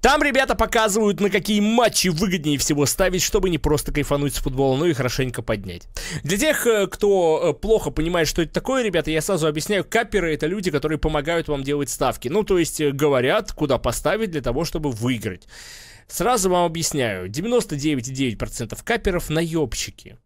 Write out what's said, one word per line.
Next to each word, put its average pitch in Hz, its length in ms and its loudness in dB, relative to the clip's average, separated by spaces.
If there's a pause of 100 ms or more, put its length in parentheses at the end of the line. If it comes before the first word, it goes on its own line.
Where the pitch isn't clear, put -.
Там 285 200 4
ребята 262 340 2
показывают, 214 640 2
на 202 80 2
какие 208 320 0
матчи 220 480 4
выгоднее 165 480 0
всего 143 280 2
ставить, 180 360 0
чтобы 190 280 2
не 165 80 0
просто 147 360 0
кайфануть 143 420 0
с - 40 -4
футбола, 131 380 0
но 165 100 2
и 170 60 2
хорошенько 127 480 -2
поднять. 101 420 -6 (400)
Для 165 140 -2
тех, 294 300 2
э, 208 200 2
кто, 180 540 2
э, 165 120 2
плохо 196 380 0
понимает, 165 360 0
что - 140 -2
это 160 120 -2
такое, 254 300 0
ребята, 170 260 0
я 156 120 0
сразу 165 260 0
объясняю. 160 380 0
Каперы — 196 500 0
это 151 120 -2
люди, 185 220 -2
которые 151 300 -2
помогают 156 480 0
вам 139 160 -2
делать 143 260 -2
ставки. - 380 -2
Ну, 202 160 2
то 190 160 2
есть, 160 220 0
э, 143 100 2
говорят, 139 640 2
куда 135 240 2
поставить 175 540 -2
для 151 100 -4
того, 131 240 -2
чтобы 156 260 -4
выиграть. 113 560 -4 (600)
Сразу 190 420 0
вам 180 160 4
объясняю. 127 640 -2
Девяносто 180 480 0
девять 135 320 -2
и - 20 -10
девять 131 260 -2
процентов - 460 -8
каперов — 208 460 -2
наёбщики. 156 960 -4